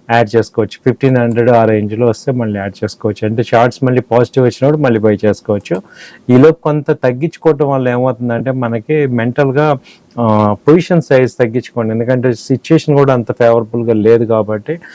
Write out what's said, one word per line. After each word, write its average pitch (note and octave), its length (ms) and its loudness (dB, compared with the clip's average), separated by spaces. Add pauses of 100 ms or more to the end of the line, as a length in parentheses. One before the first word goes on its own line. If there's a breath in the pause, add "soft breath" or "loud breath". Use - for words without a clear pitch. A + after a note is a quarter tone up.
(100)
యాడ్ A#2 260 0
చేసుకోవచ్చు. G#2+ 480 -2
ఫిఫ్టీన్ C3 340 0
హండ్రెడ్ A#2 320 0
ఆ A2+ 140 4
రేంజ్ G#2+ 340 -2
లో B2 80 0
వస్తే A#2+ 260 -2
మళ్ళీ G#2+ 280 -4
యాడ్ G2 240 -8
చేసుకోవచ్చు. G#2+ 440 -6
అంటే, A2+ 160 -2 (100)
చార్ట్స్ A#2+ 300 2
మళ్ళీ B2+ 180 0
పాజిటివ్ B2 440 0
వచ్చినప్పుడు C#3+ 340 0
మళ్ళీ A#2 200 0
బై G#2 240 0
చేసుకోవచ్చు. G2+ 580 -4 (480 loud breath)
ఈలోపు C#3 320 4
కొంత D3+ 280 -2
తగ్గించుకోవటం D3 800 -2
వల్ల C3 200 -2
ఏమవుతుందంటే, B2 600 -2
మనకి B2+ 560 -2
మెంటల్ B2 460 0
గా, D3 260 0 (420 soft breath)
ఆ, G#2+ 320 2 (160)
పొజిషన్ E3+ 340 2
సైజ్ B2+ 300 2
తగ్గించుకోండి. A2+ 600 -4
ఎందుకంటే, A#2+ 380 -2
సిచ్యుయేషన్ C#3+ 640 -2
కూడా C#3 180 2
అంత A#2+ 180 -4
ఫేవరబుల్ A#2 520 0
గా A2+ 80 0
లేదు A2 320 2
కాబట్టి G#2+ 560 -4 (140 loud breath)